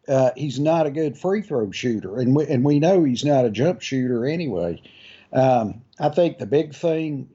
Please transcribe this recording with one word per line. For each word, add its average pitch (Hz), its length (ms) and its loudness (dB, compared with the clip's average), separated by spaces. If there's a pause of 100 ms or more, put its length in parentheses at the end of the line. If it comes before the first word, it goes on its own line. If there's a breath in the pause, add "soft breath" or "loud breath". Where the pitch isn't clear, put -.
Uh, 131 300 4
he's 131 200 -6
not 156 280 2
a 147 40 -2
good 151 280 -4
free 196 240 -2
throw 113 280 -2
shooter, 104 480 -4
and 127 160 2
we, 147 120 2
and 135 180 0
we 147 140 4
know 170 260 4
he's 127 220 0
not 139 180 4
a 117 60 2
jump 131 320 0
shooter 127 420 -2
anyway. 127 560 -4 (520 loud breath)
Um, 120 480 2 (180)
I 147 120 0
think 170 280 0
the - 80 -10
big 147 280 0
thing, 156 600 -4